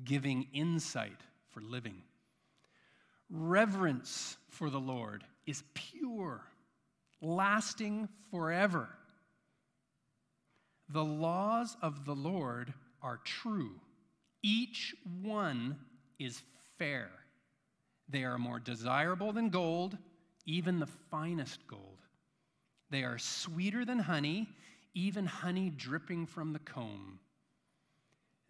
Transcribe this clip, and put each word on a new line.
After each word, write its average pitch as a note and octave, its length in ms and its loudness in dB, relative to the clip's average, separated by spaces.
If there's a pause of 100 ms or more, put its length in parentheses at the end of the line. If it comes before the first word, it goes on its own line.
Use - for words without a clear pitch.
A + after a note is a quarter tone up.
giving C3+ 500 2
insight C#3+ 680 0 (300)
for - 100 -14
living. A2 420 -8 (1300)
Reverence F3+ 1040 4 (120)
for - 200 -4
the C3+ 120 0
Lord A#2+ 440 -4 (220)
is D3 160 -4 (120)
pure, A3 680 -6 (800)
lasting G#3 840 4 (240)
forever. E3+ 560 4 (2000)
The D#3 160 2
laws F3+ 760 2
of C#3+ 240 -2
the C#3+ 120 -2
Lord C#3 580 -2 (260)
are B2 180 -4
true. C#3 640 -4 (600)
Each A3+ 500 0 (300)
one D3 560 0 (400)
is B2+ 240 -6 (360)
fair. C3 340 -2 (960)
They C3+ 160 -2
are B2 140 -2
more A#2+ 200 -2
desirable C3+ 760 2
than A3+ 180 2
gold, F3+ 460 2 (500)
even E3+ 340 2
the D3 60 0
finest D#3+ 840 -4
gold. G2 300 -14 (920)
They C3+ 140 0
are A#2+ 140 -2
sweeter F#3+ 680 -2
than A#3+ 160 2
honey, E3 480 2 (440)
even F#3+ 340 0
honey F3+ 440 0
dripping D#3 560 -4
from D#3+ 260 -4
the D3+ 60 -4
comb. G2 600 -10 (1300)